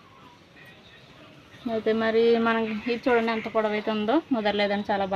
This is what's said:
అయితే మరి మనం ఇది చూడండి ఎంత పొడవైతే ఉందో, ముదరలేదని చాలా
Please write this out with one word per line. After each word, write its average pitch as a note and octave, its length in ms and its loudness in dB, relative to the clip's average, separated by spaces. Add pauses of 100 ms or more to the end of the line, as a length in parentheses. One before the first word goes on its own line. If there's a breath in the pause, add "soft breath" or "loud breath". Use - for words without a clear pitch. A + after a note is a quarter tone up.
(1800)
అయితే A3 180 0 (100)
మరి A3+ 200 2 (240)
మనం A3+ 160 0 (280)
ఇది A#3 140 -4
చూడండి A#3 300 2
ఎంత A3 200 -6
పొడవైతే G#3+ 420 0
ఉందో, G#3+ 200 0 (180)
ముదరలేదని G#3 560 0
చాలా G3 240 0